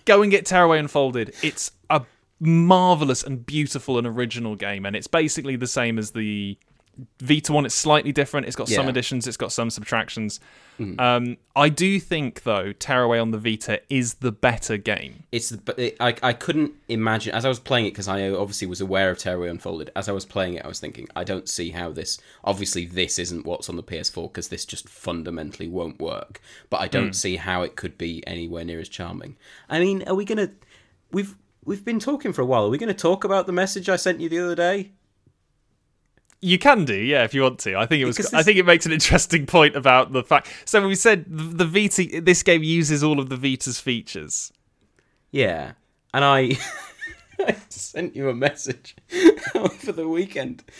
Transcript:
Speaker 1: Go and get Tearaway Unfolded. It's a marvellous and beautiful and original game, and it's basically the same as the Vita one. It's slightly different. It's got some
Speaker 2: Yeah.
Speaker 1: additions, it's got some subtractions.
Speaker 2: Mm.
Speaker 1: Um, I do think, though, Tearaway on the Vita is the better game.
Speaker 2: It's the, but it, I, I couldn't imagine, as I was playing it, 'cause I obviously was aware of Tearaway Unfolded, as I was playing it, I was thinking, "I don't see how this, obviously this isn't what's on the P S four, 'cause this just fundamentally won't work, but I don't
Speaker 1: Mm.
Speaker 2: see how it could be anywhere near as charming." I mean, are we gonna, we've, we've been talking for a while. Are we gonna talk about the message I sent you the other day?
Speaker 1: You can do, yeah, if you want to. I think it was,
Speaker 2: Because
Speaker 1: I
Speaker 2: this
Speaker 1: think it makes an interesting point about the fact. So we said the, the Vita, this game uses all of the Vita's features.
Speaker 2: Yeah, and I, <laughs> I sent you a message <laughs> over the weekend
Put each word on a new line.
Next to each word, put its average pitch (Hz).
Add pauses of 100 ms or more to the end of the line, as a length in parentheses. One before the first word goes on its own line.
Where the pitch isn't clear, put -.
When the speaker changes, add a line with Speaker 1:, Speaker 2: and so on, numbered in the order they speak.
Speaker 1:
Go 202
and 202
get 196
Tearaway 170
Unfolded. 135
It's - (180)
a 147 (360)
marvellous 165
and 120
beautiful 135
and 120
original 117
game, 101
and 101
it's -
basically 147
the 120
same 117
as 107
the 104 (600)
Vita 147
one. 147
It's 117
slightly 151
different. 139
It's 120
got 110
some 110
Speaker 2:
Yeah. 131
Speaker 1:
additions, 123
it's 113
got 113
some 117
subtractions. 110 (400)
Speaker 2:
Mm. 98
Speaker 1:
Um, 123 (180)
I 143
do 185
think, 147
though, 101
Tearaway 123
on 113
the 110
Vita 110
is 127
the 123
better 110
game. 101
Speaker 2:
It's -
the, 113
but -
it, 123
I, 120
I 123
couldn't 151 (160)
imagine, 110
as 117
I 135
was 123
playing 120
it, -
'cause 98
I 98
obviously 98
was 90
aware 95
of 90
Tearaway 90
Unfolded, 85
as 95
I 104
was 95
playing 90
it, -
I -
was -
thinking, -
"I 90
don't 92
see 87
how 85
this, - (240)
obviously 95
this 87
isn't 87
what's -
on 87
the 85
P 85
S -
four, 82
'cause -
this -
just -
fundamentally 85
won't 85
work, - (280)
but -
I 95
don't 98
Speaker 1:
Mm. 95
Speaker 2:
see 92
how 90
it -
could -
be 85
anywhere 85
near 85
as 78
charming." 87 (320)
I 156
mean, 190
are 185
we 202
gonna, 214 (600)
we've, 196 (300)
we've 202
been 226
talking 277
for -
a -
while. 120
Are 104
we 131
gonna 220
talk 185
about 190
the 180
message 190
I 185
sent 175
you 165
the 165
other 175
day? 185 (1500)
Speaker 1:
You 180
can 247
do, 123
yeah, 127
if 113
you 135
want 127
to. 95
I 110
think 147
it 127
was, 123
Speaker 2:
Because -
Speaker 1:
I 156
Speaker 2:
this 160
Speaker 1:
think 208
it 180
makes 175
an 160
interesting 156
point 151
about 131
the 127
fact. - (160)
So 202
we 196
said 190
the, 165
the -
Vita, 185
this 170
game 170
uses 156
all 151
of 131
the 131
Vita's 127
features. 101 (800)
Speaker 2:
Yeah, 87 (420)
and 139
I, 135 (420)
<laughs> -
I - (140)
sent -
you 135
a 127
message - (120)
<laughs> -
over -
the 160
weekend 165 (140)